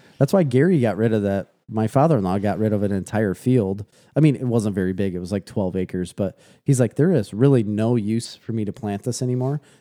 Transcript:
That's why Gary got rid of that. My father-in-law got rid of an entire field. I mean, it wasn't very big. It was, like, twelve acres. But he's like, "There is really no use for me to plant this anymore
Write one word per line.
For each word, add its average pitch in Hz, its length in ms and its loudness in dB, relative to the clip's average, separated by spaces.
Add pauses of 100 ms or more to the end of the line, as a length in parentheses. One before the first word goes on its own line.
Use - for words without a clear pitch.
(180)
That's 139 140 2
why 190 100 4
Gary 143 380 2
got 107 160 0
rid 110 160 0
of 107 100 0
that. 98 300 -2 (140)
My 110 200 -2
father-in-law 110 540 2
got 98 180 -2
rid 107 160 0
of 101 80 -2
an 101 100 -2
entire 101 400 -2
field. 104 540 0 (280)
I 143 60 2
mean, 147 160 4
it 127 80 -8
wasn't 110 300 0
very 92 180 0
big. 95 220 -2
It 90 40 -4
was, 87 140 -6
like, 101 140 -4
twelve 95 300 -4
acres. 90 360 -4
But 98 260 -4 (240)
he's 135 160 2
like, 120 180 0
"There 160 140 2
is 127 220 0
really 123 300 4
no 107 340 0
use 113 400 -2
for - 160 -12
me 110 140 -2
to 98 60 -8
plant 101 320 -8
this 123 180 -4
anymore 127 400 -2 (180)